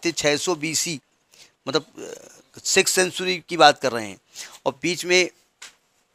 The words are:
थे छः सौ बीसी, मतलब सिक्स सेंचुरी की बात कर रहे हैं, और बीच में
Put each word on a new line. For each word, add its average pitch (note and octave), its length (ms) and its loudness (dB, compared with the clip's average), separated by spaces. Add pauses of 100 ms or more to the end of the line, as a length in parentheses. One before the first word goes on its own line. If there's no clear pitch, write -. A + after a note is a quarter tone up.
थे E3+ 60 0
छः D3 260 0
सौ F3 180 -2
बीसी, D#3 440 -4 (680)
मतलब C3+ 180 -2 (800)
सिक्स - 280 2
सेंचुरी F#3 460 0 (120)
की F3 80 -4
बात D3 240 8
कर B2+ 100 0
रहे A2+ 140 -6
हैं, G2 120 -14 (480)
और B2+ 160 -4
बीच E3+ 240 -4
में F3+ 240 2 (840)